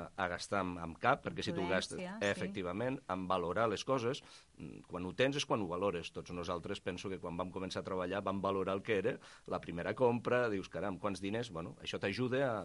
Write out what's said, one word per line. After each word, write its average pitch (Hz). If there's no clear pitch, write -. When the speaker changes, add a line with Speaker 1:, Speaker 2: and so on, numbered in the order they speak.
Speaker 1:
a 92
gastar 92
amb, 90
amb 85
cap, 127
perquè 90
si 90
tu 92
gastes, 92
Speaker 2:
Prudència, 90
sí. 101
Speaker 1:
efectivament, 98
en 92
valorar 92
les 98
coses, 131
mm, 58
quan 90
ho 90
tens 135
és 147
quan 127
ho 98
valores. 87
Tots 87
nosaltres 90
penso 95
que 92
quan 85
vam 90
començar 92
a 85
treballar 95
vam 98
valorar 95
el 98
que 107
era 120
la 90
primera 85
compra, 120
dius, 95
caram, 90
quants 98
diners, 110
bueno, 87
això -
t'ajuda 120
a, 120